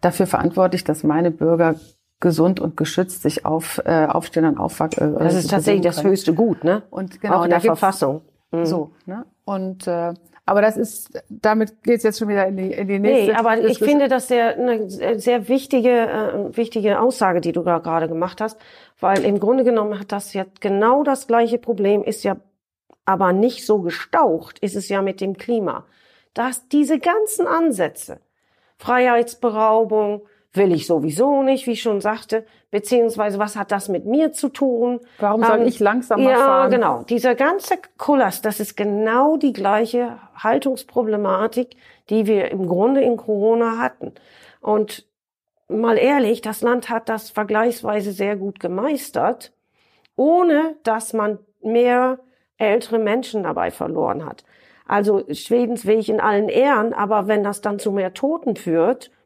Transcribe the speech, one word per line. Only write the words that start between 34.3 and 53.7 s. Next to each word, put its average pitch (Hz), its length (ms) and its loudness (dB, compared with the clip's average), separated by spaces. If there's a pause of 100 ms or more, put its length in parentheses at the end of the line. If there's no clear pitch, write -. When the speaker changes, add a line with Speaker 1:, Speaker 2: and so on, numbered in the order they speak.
Speaker 2:
zu - 160 -4
tun? 240 500 -2 (180)
Speaker 1:
Warum 208 260 0
soll 226 180 4
Speaker 2:
Ähm, 233 60 4
Speaker 1:
ich 247 120 -2
langsamer 233 500 2
Speaker 2:
ja, 262 80 4
Speaker 1:
fahren? 277 340 4
Speaker 2:
genau. 156 320 2
Dieser 247 300 0
ganze 339 420 0 (220)
Kulasch, 254 440 0
das 208 180 -4
ist - 180 -8
genau 220 600 2
die 269 160 2
gleiche 226 640 0 (160)
Haltungsproblematik, 226 1400 -2 (340)
die 214 180 2
wir 208 240 0
im 190 160 -4
Grunde 220 340 2
in 240 160 2
Corona 226 600 0
hatten. - 340 -6 (480)
Und 214 460 -4 (600)
mal 220 300 0
ehrlich, 240 440 2
das 220 200 -8
Land 240 280 -2
hat 226 200 -6
das 220 220 -8
vergleichsweise 214 800 -2
sehr 202 240 -4
gut 196 240 -8
gemeistert, 233 960 -4 (600)
ohne 320 680 2
dass 226 300 -4
man 214 260 -2 (240)
mehr 247 560 2 (380)
ältere 220 420 0
Menschen 220 440 -2
dabei 90 280 -4